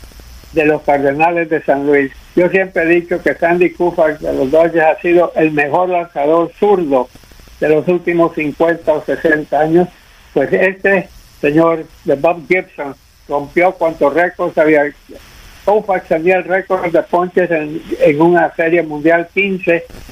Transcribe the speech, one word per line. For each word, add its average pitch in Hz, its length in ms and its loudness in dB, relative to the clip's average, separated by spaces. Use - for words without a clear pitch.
de 156 120 0
los 151 180 0
Cardenales 151 640 0
de 160 140 -2
San 143 240 -2
Luis. 139 240 2
Yo 175 140 2
siempre 185 340 -2
he 165 40 -2
dicho 175 360 0
que 147 120 -2
Sandy 175 360 2
Koufax 165 500 -2
de 160 120 -4
los 139 180 -2
Dodgers 160 340 2
ha 156 160 2
sido 170 360 2
el 160 160 2
mejor 147 380 0
lanzador 165 680 0
zurdo 165 500 2
de 151 80 0
los 151 200 2
últimos 170 460 0
cincuenta 165 600 -2
o 147 100 -6
sesenta 147 560 -2
años. 165 280 2
Pues 135 180 -2
este 190 560 0
señor 160 460 0
de 156 100 0
Bob 160 320 -2
Gibson 156 480 -6
rompió 156 440 -2
cuantos 160 400 -2
récords 175 460 -2
había. 156 260 4
Koufax 202 440 -2
tenía 175 280 0
el 180 80 -4
récord 185 480 -4
de 160 100 2
ponches 180 480 -2
en, 156 300 -4
en 151 200 2
una 170 340 4
serie 165 280 0
mundial, 160 500 0
quince. 185 520 -2